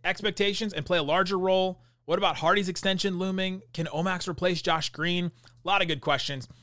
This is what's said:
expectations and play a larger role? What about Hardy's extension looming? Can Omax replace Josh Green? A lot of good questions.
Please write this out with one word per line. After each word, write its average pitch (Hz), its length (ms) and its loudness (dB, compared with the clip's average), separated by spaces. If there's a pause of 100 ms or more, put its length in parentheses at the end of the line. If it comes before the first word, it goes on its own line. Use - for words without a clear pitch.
expectations 202 680 -2
and 151 120 -6
play 180 120 2
a 156 60 2
larger 180 340 2
role? 185 440 2 (240)
What 165 120 0
about 185 200 2
Hardy's 185 320 4
extension 190 500 -2
looming? 185 420 -2 (120)
Can 165 140 -4
Omax 180 400 -2
replace 175 340 0
Josh 160 280 0
Green? 175 360 -2
A - 420 -10
lot 196 140 4
of 180 60 2
good 151 140 -2
questions. 139 460 -2 (160)